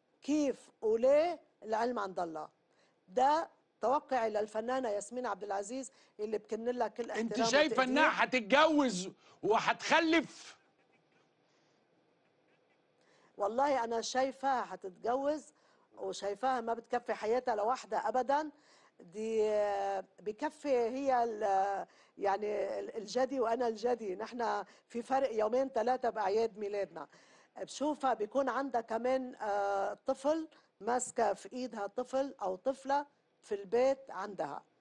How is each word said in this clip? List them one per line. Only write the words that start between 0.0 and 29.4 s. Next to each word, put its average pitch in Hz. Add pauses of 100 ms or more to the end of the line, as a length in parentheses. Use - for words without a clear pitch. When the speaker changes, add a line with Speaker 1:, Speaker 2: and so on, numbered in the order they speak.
Speaker 1:
كيف 285 (100)
وليه 277 (220)
العلم 220
عند 190
الله. 156 (600)
ده 285 (300)
توقعي 247
للفنانة 220
ياسمين 226
عبد 202
العزيز 202 (280)
اللي 214
بكن 220
لها 240
كل 233
Speaker 2:
انت 220
Speaker 1:
احترام 226
Speaker 2:
شايفة 277
انها 262
Speaker 1:
وتقدير. 190
Speaker 2:
هتتجوز 247 (320)
وهتخلف؟ 302 (2750)
Speaker 1:
والله 240
أنا 226
شايفاها 254
هتتجوز 233 (520)
وشايفاها 202
ما 226
بتكفي 233
حياتها 240
لوحدها 208
أبدًا. 269 (500)
دي، 214
آه، 196 (160)
بكفي 214
هي 254
ال-، 196 (320)
يعني 202
ال-، 202
الجدي 247
وأنا 240
الجدي، 226
نحن 214 (240)
في 233
فرق 269
يومين 226
ثلاثة 247
بأعياد 214
ميلادنا. 196 (520)
بشوفها 262
بيكون 254
عندها 247
كمان، 247
آه، 202